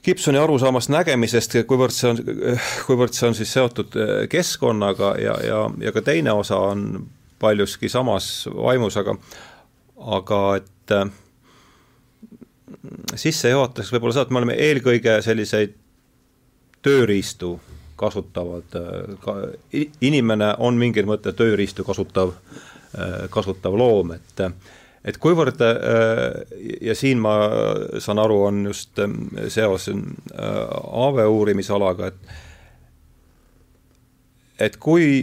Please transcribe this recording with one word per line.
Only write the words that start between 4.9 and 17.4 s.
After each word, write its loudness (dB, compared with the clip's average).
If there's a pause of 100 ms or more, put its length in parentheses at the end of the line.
ja, -2
ja, -2 (160)
ja -4
ka -2
teine 0
osa 0
on -2 (580)
paljuski 0
samas -2
vaimus, 0
aga, -2 (800)
aga -2 (140)
et, -6
eh, 0 (2000)
sissejuhatuseks 0
võib-olla 0
seda, 0
et -6
me 2
oleme 0
eelkõige 2
selliseid 0 (1080)
tööriistu 2 (380)